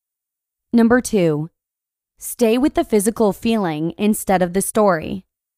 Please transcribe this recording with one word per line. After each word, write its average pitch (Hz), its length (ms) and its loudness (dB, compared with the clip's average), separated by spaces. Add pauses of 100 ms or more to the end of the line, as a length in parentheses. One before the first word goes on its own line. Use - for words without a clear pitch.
(720)
Number 233 300 4
two, 165 480 0 (680)
stay 233 400 0
with 294 160 0
the 339 100 0
physical 214 480 0
feeling 175 640 -4
instead 202 440 0
of 175 120 -2
the 190 80 -2
story. 190 640 -2 (320)